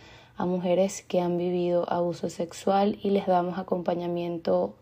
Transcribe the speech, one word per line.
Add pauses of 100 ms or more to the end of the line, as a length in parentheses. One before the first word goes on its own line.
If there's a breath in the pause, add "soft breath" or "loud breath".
(360 loud breath)
a
mujeres
que
han
vivido
abuso
sexual
y
les
damos
acompañamiento